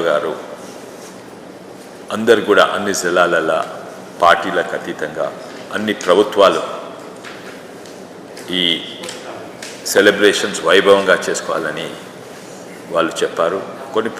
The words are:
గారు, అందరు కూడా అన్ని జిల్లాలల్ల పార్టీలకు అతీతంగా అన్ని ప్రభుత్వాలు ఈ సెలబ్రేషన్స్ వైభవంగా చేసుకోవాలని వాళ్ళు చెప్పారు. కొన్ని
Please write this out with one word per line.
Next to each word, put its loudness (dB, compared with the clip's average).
గారు, 0
అందరు 6
కూడా 8
అన్ని -2
జిల్లాలల్ల 2
పార్టీలకు 2
అతీతంగా -6
అన్ని -2
ప్రభుత్వాలు 6
ఈ 2
సెలబ్రేషన్స్ 4
వైభవంగా 6
చేసుకోవాలని -4
వాళ్ళు 0
చెప్పారు. -2
కొన్ని -2